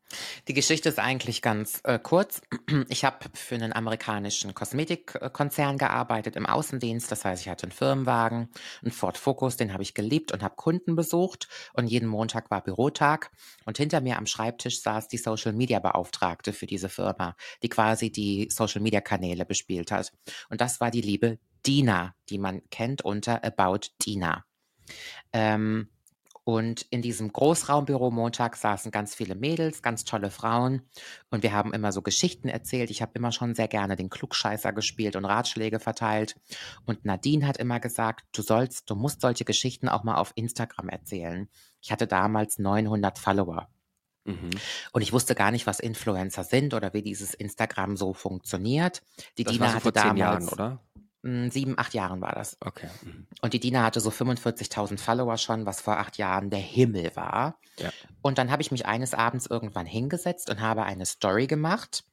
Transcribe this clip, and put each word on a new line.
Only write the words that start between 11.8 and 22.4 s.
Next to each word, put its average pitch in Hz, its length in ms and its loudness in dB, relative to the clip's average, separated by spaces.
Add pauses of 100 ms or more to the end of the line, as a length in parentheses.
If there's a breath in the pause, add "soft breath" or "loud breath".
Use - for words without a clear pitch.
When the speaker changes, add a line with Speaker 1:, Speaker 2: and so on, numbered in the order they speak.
Speaker 1:
jeden 117 200 2
Montag 110 440 -2
war 98 120 0
Bürotag. 147 680 2 (340 loud breath)
Und 107 120 -6
hinter 151 240 2
mir 127 160 0
am 107 100 -4
Schreibtisch 117 540 -2
saß 110 260 0
die 120 100 -6
Social-Media-Beauftragte 107 1400 0
für - 140 -10
diese 95 220 -4
Firma, 95 460 -2 (280 loud breath)
die 120 60 2
quasi 110 420 4
die 101 400 0
Social-Media-Kanäle 101 960 0
bespielt 92 460 -4
hat. 95 200 -2 (380 loud breath)
Und - 120 -2
das 123 200 -2
war 117 100 2
die 120 100 0
liebe 110 380 2 (260)
Dina, 110 500 4 (140)
die 101 80 -4
man 95 320 -4